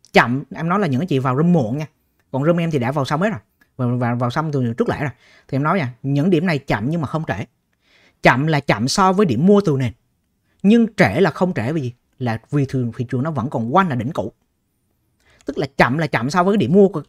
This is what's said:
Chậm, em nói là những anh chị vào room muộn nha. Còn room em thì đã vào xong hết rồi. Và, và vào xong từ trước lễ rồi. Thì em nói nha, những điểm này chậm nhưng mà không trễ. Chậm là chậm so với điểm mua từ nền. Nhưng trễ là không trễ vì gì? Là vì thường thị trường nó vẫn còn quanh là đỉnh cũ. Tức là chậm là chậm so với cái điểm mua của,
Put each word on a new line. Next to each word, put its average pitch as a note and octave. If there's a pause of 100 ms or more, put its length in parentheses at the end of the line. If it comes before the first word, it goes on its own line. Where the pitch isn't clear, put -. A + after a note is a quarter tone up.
(120)
Chậm, C3+ (120)
em D#3+
nói F#3
là G3+
những C3
anh F#3
chị C#3
vào B2+
room E3
muộn C3+
nha. D#3 (440)
Còn C3+
room E3+
em E3
thì D3+
đã B2
vào D3
xong D3
hết A3
rồi. C3+ (360)
Và, B2+
và B2
vào A#2+
xong D#3
từ B2+
trước -
lễ C#3+
rồi. D3 (380)
Thì C#3
em C3+
nói E3
nha, B2+
những C#3+
điểm F3
này D#3+
chậm B2
nhưng E3+
mà C#3+
không D#3+
trễ. G#2+ (760)
Chậm C#3+
là D#3
chậm A#2
so F#3+
với G3
điểm C#3
mua G3+
từ D3
nền. B2+ (680)
Nhưng A3+ (100)
trễ B2+
là E3+
không F3+
trễ A#2+
vì E3
gì? B2 (260)
Là A#2 (100)
vì D3
thường B2
thị B2+
trường B2+
nó D#3+
vẫn C3+
còn A#2+
quanh F#3
là C#3
đỉnh B2
cũ. - (1120)
Tức -
là D#3 (100)
chậm C#3
là D#3+
chậm C3
so F3+
với F#3+
cái A3
điểm C3+
mua G3
của, D#3